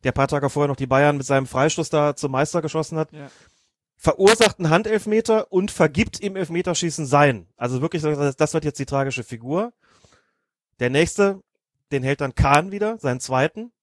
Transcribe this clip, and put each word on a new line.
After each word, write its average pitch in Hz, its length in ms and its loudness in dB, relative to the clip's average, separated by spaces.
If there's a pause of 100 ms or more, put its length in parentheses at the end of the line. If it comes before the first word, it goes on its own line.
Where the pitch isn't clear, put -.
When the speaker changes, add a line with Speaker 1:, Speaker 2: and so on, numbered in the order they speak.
Speaker 1:
der 131 80 0
paar 139 160 0
Tage 143 240 -2
vorher 143 160 0
noch 139 80 -4
die 135 100 -6
Bayern 139 320 4
mit 135 80 -6
seinem 135 220 0
Freistoß 151 420 0
da 147 260 0
zum 139 160 -6
Meister 143 300 -2
geschossen 160 380 -6
hat, 156 120 -6
Speaker 2:
Ja. 143 200 -20 (680)
Speaker 1:
verursacht 208 600 4
einen 165 100 0
Handelfmeter 214 800 2
und 190 200 0
vergibt 156 480 0
im 190 160 -6
Elfmeterschießen 170 680 -4
sein. 135 420 4 (100)
Also 123 240 -4
wirklich, 156 220 -4
das, 143 320 -2
das 151 180 0
wird 151 120 -2
jetzt 143 140 -6
die 135 60 -4
tragische 135 380 -4
Figur. 143 500 -6 (1040)
Der 123 100 0
nächste, 190 520 2 (500)
den 135 120 -2
hält 139 180 -2
dann 139 140 -6
Kahn 151 360 2
wieder, 214 280 -4
seinen 127 200 -2
zweiten 160 520 -2 (120)